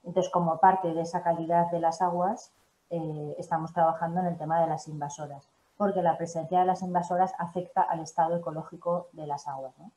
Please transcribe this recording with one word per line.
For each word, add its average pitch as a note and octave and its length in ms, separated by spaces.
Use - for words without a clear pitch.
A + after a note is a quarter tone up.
Entonces, F3+ 280
como E3 280
parte F#3 340
de E3 80
esa F3 220
calidad E3+ 480
de E3+ 80
las E3 220
aguas, F3+ 500
eh, D3+ 500
estamos E3 340
trabajando E3 460
en F3+ 80
el E3+ 100
tema E3 240
de D#3+ 60
las D3+ 200
invasoras, C#3+ 600
porque G3 240
la E3 160
presencia E3+ 420
de F3+ 60
las F3+ 160
invasoras F3+ 580
afecta F3 420
al E3 200
estado E3 360
ecológico E3+ 760
de D#3 140
las D3 200
aguas, C3+ 320
¿no? F#3 180